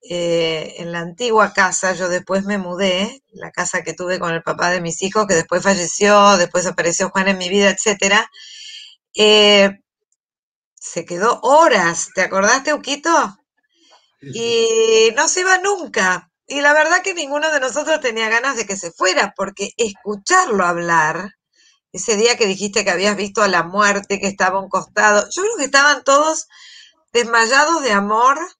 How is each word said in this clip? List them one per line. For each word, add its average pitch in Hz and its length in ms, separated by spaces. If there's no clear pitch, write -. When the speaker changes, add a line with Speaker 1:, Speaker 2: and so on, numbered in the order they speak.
Speaker 1:
eh, 170 760
en 170 140
la 170 80
antigua 202 520
casa, 185 400
yo 185 160
después 180 360
me 202 140
mudé, 190 640
la 190 180
casa 180 320
que - 120
tuve 180 240
con 170 140
el 165 100
papá 160 280
de 180 100
mis 170 220
hijos, 202 240
que 196 80
después 170 280
falleció, 202 760
después 180 300
apareció 170 440
Juan 190 180
en 190 100
mi 180 100
vida, 202 220
etcétera, 196 580
eh, 107 680
se - 300
quedó 190 380
horas, 233 720
¿te 190 80
acordás, 196 420
Teuquito? 285 460
Speaker 2:
Sí, 139 120
sí. 226 760
Speaker 1:
Y 214 40
no 302 140
se - 120
iba 370 180
nunca. 233 720
Y 285 160
la 294 100
verdad 311 300
que 381 120
ninguno 302 380
de 285 80
nosotros 285 400
tenía 226 280
ganas 240 280
de 226 100
que 196 100
se 175 140
fuera, 285 460
porque 196 400
escucharlo 208 880
hablar, 170 720
ese 202 240
día 233 200
que 233 100
dijiste 196 380
que 190 60
habías 190 260
visto 202 260
a 208 60
la 180 140
muerte, 202 580
que 196 60
estaba 190 320
a 196 40
un 190 60
costado, 208 600
yo 349 120
creo 440 160
que 285 60
estaban 277 380
todos 302 460
desmayados 240 680
de 240 100
amor 220 460